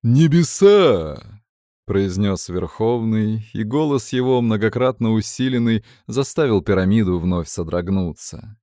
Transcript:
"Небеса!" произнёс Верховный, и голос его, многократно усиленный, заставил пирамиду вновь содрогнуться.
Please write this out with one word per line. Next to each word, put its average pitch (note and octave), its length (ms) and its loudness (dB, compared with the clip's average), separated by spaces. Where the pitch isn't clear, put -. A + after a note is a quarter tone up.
"Небеса!" C#3+ 1400 2
произнёс G2 600 -2
Верховный, A2 1040 -2
и G#2+ 120 -6
голос C#3 500 -2
его, B2+ 280 0
многократно A2+ 720 0
усиленный, A#2 720 -2
заставил B2+ 540 0
пирамиду F#2 580 2
вновь F2 300 -2
содрогнуться. F2+ 1120 -6